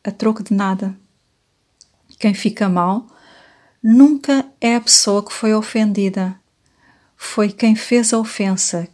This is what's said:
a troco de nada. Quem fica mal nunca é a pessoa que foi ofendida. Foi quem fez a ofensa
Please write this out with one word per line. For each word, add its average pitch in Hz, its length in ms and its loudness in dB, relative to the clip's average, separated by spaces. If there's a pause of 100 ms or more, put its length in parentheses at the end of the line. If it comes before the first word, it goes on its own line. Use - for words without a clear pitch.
a 202 60 -6
troco 220 320 -2
de - 120 -2
nada. 190 420 -2 (1200)
Quem 208 140 0
fica 202 360 -2
mal 180 380 -2 (760)
nunca 269 640 4 (140)
é 233 160 0
a 233 40 0
pessoa 202 440 0
que - 80 -14
foi 220 200 0
ofendida. 202 880 -2 (760)
Foi - 340 -4
quem 220 240 2
fez 233 380 0
a 226 60 0
ofensa 190 760 -4